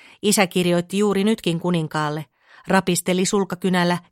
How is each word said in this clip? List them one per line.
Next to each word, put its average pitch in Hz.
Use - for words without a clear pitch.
Isä 208
kirjoitti 175
juuri 196
nytkin 190
kuninkaalle, 156
rapisteli 185
sulkakynällä 180